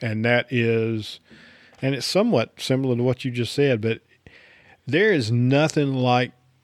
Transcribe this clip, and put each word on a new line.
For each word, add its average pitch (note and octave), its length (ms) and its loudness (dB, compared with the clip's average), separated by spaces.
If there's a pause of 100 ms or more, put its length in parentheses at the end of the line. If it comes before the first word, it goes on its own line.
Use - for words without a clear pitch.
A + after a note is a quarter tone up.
and A2 240 -4
that A#2+ 260 2
is, A2+ 680 -2 (640)
and C3+ 140 -2
it's A#2 100 -8
somewhat F#3 560 0
similar C3 340 0
to A#2+ 80 -2
what B2+ 220 -2
you B2+ 60 -4
just A#2+ 220 -6
said, C3+ 280 2
but A2+ 200 -2 (840)
there F#3+ 280 2
is A#2 180 0
nothing C#3 600 2
like B2 380 0 (320)